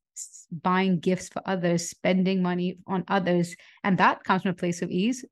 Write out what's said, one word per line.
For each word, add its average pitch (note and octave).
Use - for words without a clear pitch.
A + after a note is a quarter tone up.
s-, -
buying F#3
gifts F#3
for -
others, F3
spending F#3
money F3+
on F#3
others. F3
And F#3+
that E3+
comes F#3
from F#3
a -
place F3
of F3+
ease. A3+